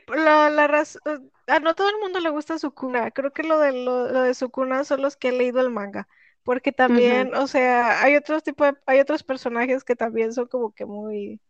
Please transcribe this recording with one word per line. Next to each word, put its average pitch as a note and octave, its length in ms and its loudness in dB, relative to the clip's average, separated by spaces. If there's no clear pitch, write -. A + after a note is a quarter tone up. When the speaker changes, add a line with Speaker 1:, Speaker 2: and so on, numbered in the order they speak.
Speaker 1:
la, D4+ 340 6
la D4+ 180 4
raz-, D4 320 0
a D4 120 4
no E4 160 0
todo G4 140 0
el G#4 120 -2
mundo F#4 180 -4
le E4 100 -2
gusta D4+ 300 -4
Sukuna. B3 520 -4
Creo C#4 200 -4
que D#4+ 120 -8
lo D#4+ 160 0
de, C#4+ 120 2
lo, B3 400 -4
lo B3+ 120 0
de B3+ 100 0
Sukuna C4 500 -4
son C#4 180 -2
los C#4 160 -2
que B3+ 120 -2
han B3 80 -2
leído B3 240 0
el B3+ 80 0
manga. G3+ 380 -8
Porque B3+ 280 -2
también, B3 600 4
Speaker 2:
Ujú. C4 100 -2
Speaker 1:
o C#4 40 -2
sea, A#3+ 560 2
hay C#4 120 6
otros D4+ 280 -2
tipo D4 220 -2
de, C#4+ 100 2
hay C4 140 4
otros D4 240 0
personajes B3+ 600 -4
que - 120 -2
también A3+ 380 -2
son A#3+ 140 -4
como A#3+ 260 -6
que G#3 120 -12
muy G#3+ 640 -10